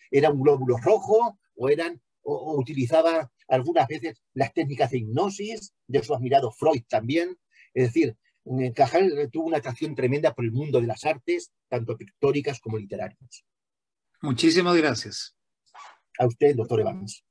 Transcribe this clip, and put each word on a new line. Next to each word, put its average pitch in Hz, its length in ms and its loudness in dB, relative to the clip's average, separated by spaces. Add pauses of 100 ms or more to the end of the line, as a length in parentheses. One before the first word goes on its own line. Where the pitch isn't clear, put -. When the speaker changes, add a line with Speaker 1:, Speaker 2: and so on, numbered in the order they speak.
(100)
Speaker 1:
era 143 200 4
un 139 120 0
glóbulo 131 340 4
rojo 202 640 2 (160)
o, 226 120 -2
eran, - 320 -2 (220)
o, 147 120 -6
o 147 260 -4
utilizaba 156 720 0 (160)
algunas 135 400 2
veces 151 340 -10 (100)
las - 200 -2
técnicas 139 400 -2
de 127 60 -2
hipnosis 196 760 -6 (140)
de 127 160 0
su 147 100 -4
admirado 127 380 0
Freud 151 360 0
también. 151 480 -2 (380)
Es 127 120 2
decir, 135 300 0 (600)
Cajal 147 560 2
tuvo 160 140 -4
una 160 120 -2
atracción 147 380 -8
tremenda 135 380 0
por 120 100 -4
el 113 80 -2
mundo 135 280 0
de 117 60 0
las 110 180 -6
artes, 160 480 -4 (160)
tanto 117 280 -4
pictóricas 139 640 -2
como 110 180 -6
literarias. 101 680 -12 (760)
Speaker 2:
Muchísimas 175 540 2
gracias. 127 600 -2 (840)
Speaker 1:
A 127 80 2
usted, 143 280 2
doctor 113 260 -2
Evans. 98 500 -6